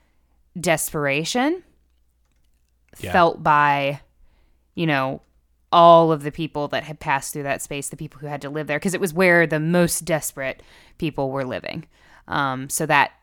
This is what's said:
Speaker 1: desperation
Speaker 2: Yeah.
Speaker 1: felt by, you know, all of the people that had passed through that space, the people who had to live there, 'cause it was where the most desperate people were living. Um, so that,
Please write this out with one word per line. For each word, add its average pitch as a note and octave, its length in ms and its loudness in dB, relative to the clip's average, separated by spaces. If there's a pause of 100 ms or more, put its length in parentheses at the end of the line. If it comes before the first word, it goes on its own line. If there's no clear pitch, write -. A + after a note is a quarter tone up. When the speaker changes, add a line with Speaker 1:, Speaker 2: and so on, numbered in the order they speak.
(580)
Speaker 1:
desperation E3 1040 -2 (1400)
Speaker 2:
Yeah. F#3 120 -10
Speaker 1:
felt E3+ 320 2
by, C#3+ 560 2 (760)
you E3+ 120 -2
know, C#3 340 -2 (520)
all E3+ 400 8
of C#3+ 100 -4
the D3 80 -6
people D3+ 380 -8
that C3 160 -6
had D#3 160 -14
passed C#3 320 -4
through D3 100 -8
that C#3 180 -6
space, C#3+ 280 -10
the C#3+ 80 -14
people - 240 -16
who D3+ 60 -12
had C#3+ 160 -10
to C#3 60 -10
live D3 180 -8
there, D3 120 -2
'cause F3 140 -4
it F3+ 80 -6
was F3 120 -2
where E3+ 320 4
the D#3 140 0
most E3 460 0
desperate C#3+ 580 -6 (340)
people C#3+ 320 -4
were C3+ 160 -4
living. A#2 420 -10 (400)
Um, C3+ 420 -4
so - 160 -4
that, D3 380 2